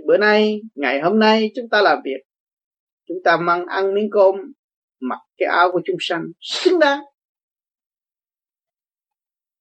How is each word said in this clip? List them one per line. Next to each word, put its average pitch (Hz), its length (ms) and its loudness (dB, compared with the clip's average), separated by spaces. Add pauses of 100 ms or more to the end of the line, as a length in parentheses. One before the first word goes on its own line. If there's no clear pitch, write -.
bữa 165 100 6
nay, 214 440 2 (140)
ngày 139 260 -2
hôm 196 180 2
nay 220 360 2
chúng 233 140 -10
ta 208 120 2
làm 156 240 2
việc, 135 180 -8 (800)
chúng 175 180 -10
ta 165 140 2
mang 175 280 -2
ăn 196 280 -2
miếng 208 180 -2
cơm, 196 240 4 (640)
mặc 127 200 -8 (180)
cái 165 120 -2
áo 175 220 2
của 180 140 -2
chúng 175 140 -4
sanh, 165 240 -6 (160)
xứng - 400 0
đáng. 285 200 2 (2500)